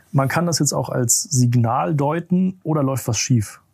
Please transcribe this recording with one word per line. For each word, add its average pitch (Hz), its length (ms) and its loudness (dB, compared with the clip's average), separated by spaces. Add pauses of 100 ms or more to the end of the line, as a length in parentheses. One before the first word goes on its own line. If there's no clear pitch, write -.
(120)
man 135 160 2
kann 165 180 0
das 165 120 0
jetzt 139 140 0
auch 139 160 -2
als 123 340 0
Signal 123 720 2
deuten, 170 680 0
oder 156 200 0
läuft 135 260 -2
was 117 100 -2
schief? - 420 0 (140)